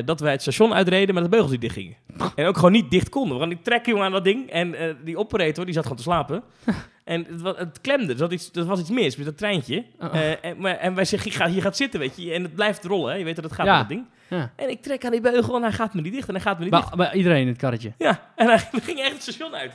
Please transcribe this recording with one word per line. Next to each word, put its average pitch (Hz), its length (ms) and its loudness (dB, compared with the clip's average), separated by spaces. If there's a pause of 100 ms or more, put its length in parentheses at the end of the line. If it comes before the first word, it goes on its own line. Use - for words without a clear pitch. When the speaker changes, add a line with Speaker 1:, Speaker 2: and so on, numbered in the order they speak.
Speaker 1:
dat 160 140 0
wij 147 120 2
het 139 100 0
station 214 320 4
uitreden, 190 400 4
maar 175 100 2
de 175 60 0
beugels 190 220 4
niet 123 100 0
dicht 110 120 -4
gingen. 95 220 -12 (400)
En 147 100 0
ook 190 100 2
gewoon 175 160 8
niet 196 200 4
dicht 180 180 2
konden. 254 240 -2
We 123 60 -2
hadden 170 180 -2
die - 80 -20
trek, 240 200 0
jongen, 208 200 2
aan 190 60 0
dat 190 120 0
ding. 226 260 0
En, 170 260 -2
eh, 160 180 -4 (100)
die 165 140 -8
operator, 180 480 -2
die 180 80 -4
zat 156 100 0
gewoon 139 140 -6
te 123 60 -14
slapen. 165 400 -2 (220)
Speaker 2:
<laughs> - 180 -2 (220)
Speaker 1:
En 170 240 -4
het 170 120 -12
wa-, 185 160 -4
het 170 240 -10
klemde, 262 300 0
er 117 60 -2
zat 170 140 0
iets, 175 220 -6
er 170 120 -2
was 185 140 0
iets 165 100 -6
mis 196 260 0
met 143 100 -8
dat 147 120 -8
treintje. 196 480 -2 (140)
Speaker 2:
Oh. 170 160 -6
Speaker 1:
Eh, 156 300 0
en, 170 140 -10
maar, 185 180 -2
en 185 180 -2
wij 185 100 2
zeggen, 190 260 -2
"Ga, 175 160 0
hier 180 140 0
gaat 190 160 -2
zitten, 262 220 -2
weet 135 180 -4
je." 170 160 -10
En 180 100 -4
het 156 120 -10
blijft 208 300 0
rollen, 175 260 -2
hè. 180 60 -4
Je 190 60 -6
weet 160 120 -6
dat 165 80 -8
het 156 100 -12
gaat 160 120 -2
Speaker 2:
Ja. 196 120 6
Speaker 1:
met - 20 4
dat 107 180 0
ding. 247 80 -10 (220)
Speaker 2:
Ja. 123 280 -4
Speaker 1:
En 269 140 -6
ik - 120 -8
trek 269 240 -6
aan 240 60 -2
die 233 100 2
beugel 240 340 2
en 240 60 0
hij 226 100 0
gaat 220 220 -4
me 175 80 -4
niet 180 120 -6
dicht 269 140 -8
en 196 60 -6
hij 185 100 -6
gaat 196 140 0
me 165 60 -6
niet 180 80 -4
Speaker 2:
Maar, 170 100 6
Speaker 1:
dicht. - 140 -10
Speaker 2:
maar 175 200 2
iedereen 175 260 4
in 127 60 2
het 120 100 -2
karretje? 117 400 -4
Speaker 1:
Ja, 285 380 0
en 226 120 4
hij 233 120 8
<laughs> - 280 -4
ging 320 120 -6
echt 269 140 0
het 285 80 -14
station 302 340 -10
uit. 131 200 -8